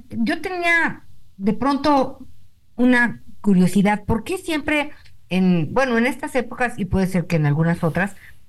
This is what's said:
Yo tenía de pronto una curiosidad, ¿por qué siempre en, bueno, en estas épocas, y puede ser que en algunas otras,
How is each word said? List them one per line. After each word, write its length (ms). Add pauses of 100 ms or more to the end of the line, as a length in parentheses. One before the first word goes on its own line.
(100)
Yo 320
tenía 640 (340)
de 160
pronto 640 (580)
una 460 (180)
curiosidad, 640
¿por 200
qué 140
siempre 520 (400)
en, 420
bueno, 240
en 100
estas 280
épocas, 440
y 60
puede 220
ser 200
que 100
en 100
algunas 360
otras, 340 (320)